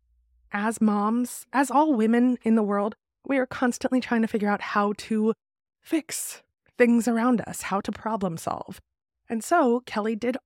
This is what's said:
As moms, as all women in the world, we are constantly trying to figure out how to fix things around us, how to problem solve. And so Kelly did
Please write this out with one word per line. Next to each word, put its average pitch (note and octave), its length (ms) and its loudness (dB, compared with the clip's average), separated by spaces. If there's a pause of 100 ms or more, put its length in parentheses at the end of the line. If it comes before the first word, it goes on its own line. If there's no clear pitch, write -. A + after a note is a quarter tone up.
(520)
As G#3+ 280 -4
moms, G#3+ 720 0
as C4 180 2
all D4 240 4
women A#3+ 480 4
in A3 120 4
the A3+ 80 4
world, G3+ 340 -2 (300)
we C#4 120 0
are B3+ 80 0
constantly B3+ 540 0
trying A3+ 220 0
to A3 60 0
figure G#3 200 0
out G3+ 120 0
how G#3 360 0
to A3 380 0 (460)
fix - 640 -6 (360)
things A#3 280 4
around A#3 360 0
us, - 200 -12
how F#3+ 180 -4
to G#3 120 -8
problem G3 440 -6
solve. - 440 -10 (480)
And A3+ 160 -6
so B3+ 360 2
Kelly A3 360 -4
did A#3+ 300 -4